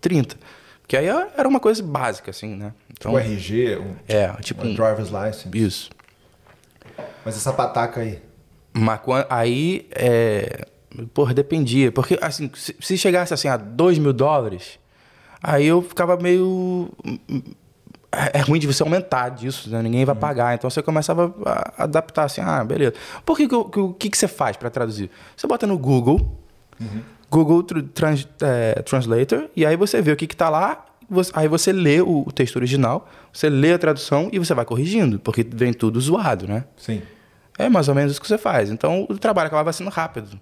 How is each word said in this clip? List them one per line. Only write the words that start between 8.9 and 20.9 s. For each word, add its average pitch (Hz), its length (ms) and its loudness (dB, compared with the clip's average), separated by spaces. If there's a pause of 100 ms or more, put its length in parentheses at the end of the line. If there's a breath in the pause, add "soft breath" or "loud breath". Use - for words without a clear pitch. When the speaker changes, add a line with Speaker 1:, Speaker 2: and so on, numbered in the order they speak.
Speaker 1:
quan-, 131 300 0
aí, 127 640 0
é, 117 720 0 (480)
porra, 139 200 2
dependia. 139 560 2
Porque, 127 300 0
assim, 151 340 -6
se, - 240 -12
se 185 200 -4
chegasse, 180 340 2
assim, 151 160 -2
a 131 80 0
dois 123 420 2
mil 143 140 4
dólares, 123 680 0 (640 soft breath)
aí 147 240 4
eu 170 160 6
ficava 175 340 0
meio, 180 720 0 (1200)
é, 139 260 -2
é - 20 2
ruim 143 200 4
de 147 60 -2
você 139 160 0
aumentar 151 480 0
disso, 127 400 -10
né? 113 120 -2
Ninguém 120 220 2
vai 139 100 2
Speaker 2:
Uhum. 107 60 -6
Speaker 1:
pagar. 120 340 0
Então 120 160 -4
você 151 120 -4
começava 165 520 0 (100)